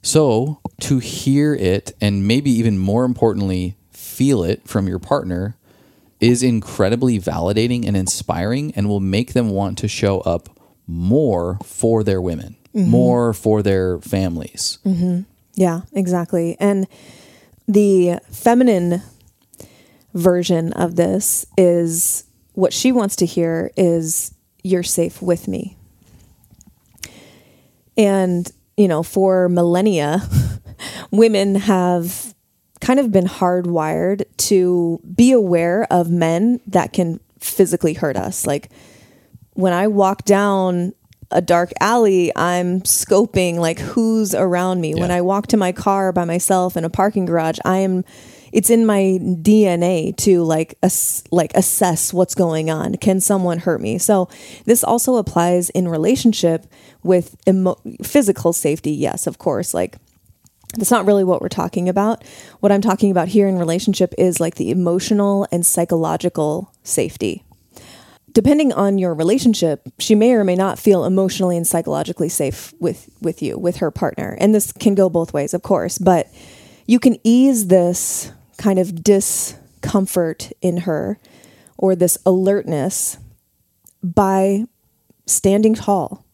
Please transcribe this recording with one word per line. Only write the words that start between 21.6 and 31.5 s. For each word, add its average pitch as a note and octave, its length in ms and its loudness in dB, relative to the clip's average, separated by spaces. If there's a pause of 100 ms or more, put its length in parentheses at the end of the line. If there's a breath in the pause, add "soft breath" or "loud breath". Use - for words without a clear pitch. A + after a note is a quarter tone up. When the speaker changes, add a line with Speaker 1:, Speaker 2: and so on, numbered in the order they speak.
Speaker 2:
what F#3 180 0
she - 200 0
wants G#3+ 240 0
to F3+ 100 2
hear E3 500 -2
is, E3 560 0 (300)
"You're F3+ 220 0
safe - 380 -4
with F3 260 -2
me." - 280 -8 (2250 loud breath)
And, F#3+ 540 0 (260)
you G3+ 120 4
know, D#3+ 140 0
for F#3 460 2
millennia, F3 720 2 (480 loud breath)
<laughs> - 400 -16
women G3+ 460 4